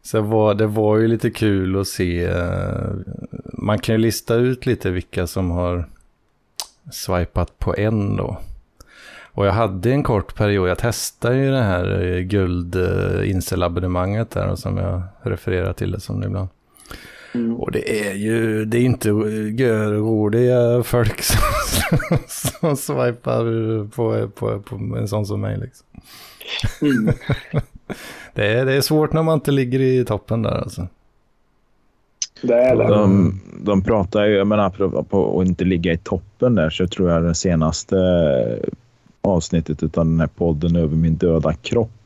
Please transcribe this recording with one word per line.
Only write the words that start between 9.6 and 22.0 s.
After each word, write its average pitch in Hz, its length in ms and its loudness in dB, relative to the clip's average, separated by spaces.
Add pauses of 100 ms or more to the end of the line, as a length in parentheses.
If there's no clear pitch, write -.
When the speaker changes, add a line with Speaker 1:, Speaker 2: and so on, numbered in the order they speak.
Speaker 1:
en 143 100 2
kort 104 320 -2
period, 101 340 2
jag 90 100 0
testade - 580 -2
ju 135 140 2
det 135 120 2
här, 92 400 0 (140)
eh, 90 40 -2
guld, 92 560 0
eh, 92 540 0
inselabonnemanget 90 1000 -2
där 95 180 -2
och 95 100 -2
som 98 180 -4
jag 92 260 -2 (200)
refererar 92 500 -2
till 95 200 -4
det 95 80 -6
som 101 240 -6
ibland. 98 240 -4 (840)
Speaker 2:
Mm. 117 220 -2
Speaker 1:
Och - 160 -6
det 107 360 -2
är 98 60 -6
ju, 110 500 0
det 110 140 0
är 123 40 4
inte, 120 260 2
eh, 107 460 0
görroliga 113 1300 2
folk 117 400 0
<laughs> - 0 -
som, - 1040 0